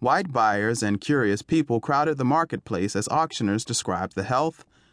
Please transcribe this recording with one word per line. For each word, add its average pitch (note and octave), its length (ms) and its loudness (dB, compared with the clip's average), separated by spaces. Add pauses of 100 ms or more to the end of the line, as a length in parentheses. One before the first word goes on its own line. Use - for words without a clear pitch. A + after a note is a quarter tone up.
White D3+ 340 0
buyers A2 480 2
and G#2 180 0
curious A2 400 2
people C#3 400 0
crowded D3 380 0
the C3 80 0
marketplace A2+ 680 -2
as G#2 140 -4
auctioneers A#2 560 0
described - 500 -4
the F#2+ 80 -4
health, C3+ 440 -2 (260)